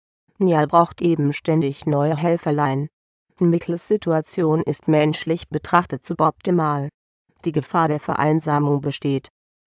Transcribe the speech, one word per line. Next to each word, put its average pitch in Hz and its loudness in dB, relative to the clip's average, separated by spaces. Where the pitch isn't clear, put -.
Niall 160 2
braucht 170 2
eben 156 2
ständig 156 -2
neue 147 0
Helferlein. 147 -2
Mickels 170 0
Situation 165 0
ist - -4
menschlich 156 0
betrachtet 156 -2
suboptimal. 156 -2
Die 165 -4
Gefahr 160 0
der 151 0
Vereinsamung 147 0
besteht. 139 -4